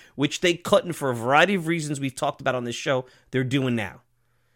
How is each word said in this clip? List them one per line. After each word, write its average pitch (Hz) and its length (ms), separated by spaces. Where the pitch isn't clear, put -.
which 139 240
they 180 140
couldn't 175 400
for 139 160
a 123 60
variety 147 400
of 165 120
reasons 151 320
we've 135 160
talked 147 240
about 131 160
on 123 80
this 120 120
show, 131 300
they're 131 120
doing 127 320
now. 101 260